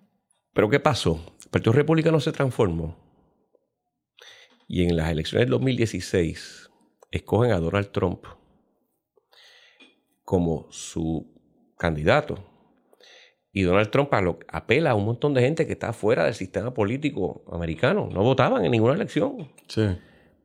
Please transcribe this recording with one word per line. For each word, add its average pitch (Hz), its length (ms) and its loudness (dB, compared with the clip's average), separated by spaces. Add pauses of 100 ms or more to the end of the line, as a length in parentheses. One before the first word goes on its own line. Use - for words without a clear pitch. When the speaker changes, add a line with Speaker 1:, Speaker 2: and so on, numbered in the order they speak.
(540)
Speaker 1:
pero 107 160 2
¿qué 139 100 2
pasó? 101 400 0 (240)
El - 60 -20
Partido 110 240 2
Republicano 156 460 4
se 156 120 -2
transformó 87 640 -2 (1700)
y 90 160 0
en 87 120 2
las 80 140 0
elecciones 85 380 0
del 127 40 -2
dos 123 100 0
mil 131 140 0
dieciséis 92 920 -2 (400)
escogen 113 420 0
a 92 80 0
Donald 90 320 -2
Trump - 340 -2 (2000)
como 85 480 0
su 82 640 -6 (440)
candidato. 87 680 -2 (1080)
Y 98 100 0
Donald 95 280 4
Trump 139 240 0
a 113 80 2
lo, 87 180 -2 (100)
apela 131 420 0
a 117 40 2
un 101 100 0
montón 120 280 -2
de 127 80 4
gente 156 240 2
que 107 80 -6
está 107 200 -6
fuera 113 320 2
del 127 80 0
sistema 98 400 -6
político 113 800 -4
americano. 87 600 -2
No 90 120 0
votaban 143 420 2
en 165 60 2
ninguna 117 240 4
elección. 240 540 -4 (180)
Speaker 2:
Sí. 110 160 -2 (600)